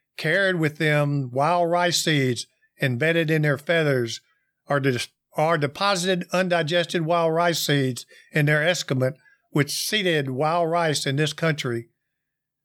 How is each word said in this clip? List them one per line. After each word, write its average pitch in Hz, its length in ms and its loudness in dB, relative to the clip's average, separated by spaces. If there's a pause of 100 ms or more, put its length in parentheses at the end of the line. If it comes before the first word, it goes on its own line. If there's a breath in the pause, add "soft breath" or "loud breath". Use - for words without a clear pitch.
(160)
carried 185 400 0
with 156 220 -2
them 147 540 0
wild 165 380 0
rice 175 340 0
seeds 131 420 0 (340)
embedded 156 500 0
in 156 120 2
their 147 160 2
feathers, 139 600 0 (480)
or 143 100 0
dis-, 131 300 0 (280)
or 160 220 2
deposited 180 720 -2
undigested 175 720 0
wild 165 300 0
rice 170 260 0
seeds 131 460 0 (240 loud breath)
in 151 160 2
their 151 200 2
excrement, 135 500 0 (340 soft breath)
which 147 220 2
seeded 165 580 -2
wild 160 400 0
rice 165 340 0
in 139 120 -2
this 151 160 0
country. 139 560 -4 (760)